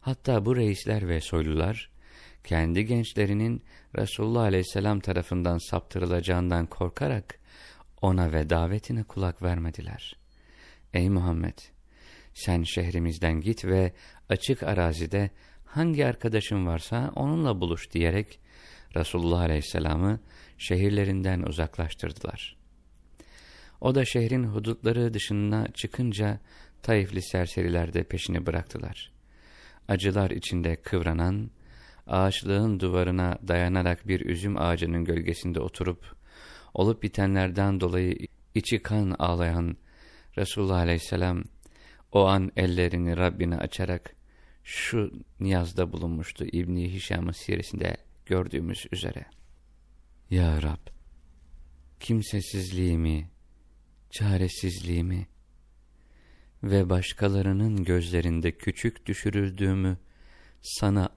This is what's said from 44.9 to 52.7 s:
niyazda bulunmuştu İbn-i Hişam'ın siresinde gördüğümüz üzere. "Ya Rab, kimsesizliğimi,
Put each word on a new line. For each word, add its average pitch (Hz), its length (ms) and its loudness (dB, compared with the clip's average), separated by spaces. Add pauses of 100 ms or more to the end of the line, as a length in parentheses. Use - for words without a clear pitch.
niyazda 90 520 2
bulunmuştu 82 540 -4
İbn-i 87 480 -2
Hişam'ın 87 380 -2
siresinde - 640 -4 (280)
gördüğümüz 92 640 -2
üzere. - 340 -6 (1040)
"Ya 85 320 4
Rab, 78 260 -4 (1120)
kimsesizliğimi, 92 1300 0 (800)